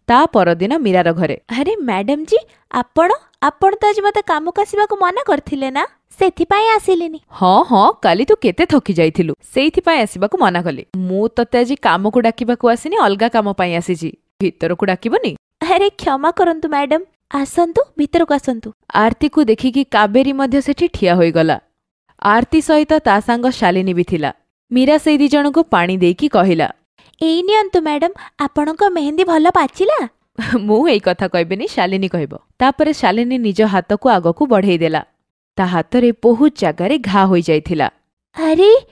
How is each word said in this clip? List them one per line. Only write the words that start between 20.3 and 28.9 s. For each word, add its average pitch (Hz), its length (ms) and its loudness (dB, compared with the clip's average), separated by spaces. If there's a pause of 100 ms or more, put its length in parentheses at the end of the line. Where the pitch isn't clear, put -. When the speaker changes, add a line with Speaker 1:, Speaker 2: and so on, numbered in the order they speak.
Speaker 1:
ମଧ୍ୟ 269 280 -2
ସେଠି 285 260 -2
ଠିଆ 180 280 0
ହୋଇଗଲା। 160 420 2 (640)
ଆରତି 240 400 2
ସହିତ 302 380 2
ତା 214 200 2
ସାଙ୍ଗ 240 320 -2
ଶାଲିନୀ 190 420 0
ବି 175 100 0
ଥିଲା। 156 280 -4 (400)
ମୀରା 262 260 2
ସେଇ 302 200 0
ଦି 285 100 2
ଜଣଙ୍କୁ 285 360 0
ପାଣି 180 340 0
ଦେଇକି 180 300 0
କହିଲା, 180 400 2 (540)
Speaker 2:
ଏଇ 320 200 0
ନିଅନ୍ତୁ 392 400 0
ମ୍ୟାଡାମ, 311 300 -2 (280)
ଆପଣଙ୍କ 302 520 -2